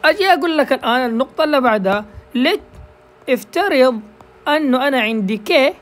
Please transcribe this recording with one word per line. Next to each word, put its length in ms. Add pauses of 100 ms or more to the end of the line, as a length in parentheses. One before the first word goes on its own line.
أجي 220
أقول 300
لك 160
الآن 360
النقطة 340
اللي 180
بعدها، 440 (320)
let، 220 (680)
افترض 720 (460)
أنه 400
أنا 140
عندي 360
كي 440